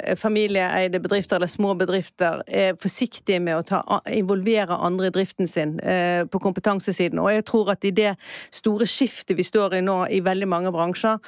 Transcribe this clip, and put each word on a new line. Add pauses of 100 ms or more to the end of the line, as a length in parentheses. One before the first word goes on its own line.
eh,
familieeide
bedrifter
eller
små
bedrifter
er
forsiktige
med
å
ta
a-,
involvere
andre
i
driften
sin,
eh,
på
kompetansesiden.
Og
jeg
tror
at
i
det (340)
store
skiftet
vi
står
i
nå
i
veldig
mange
bransjer,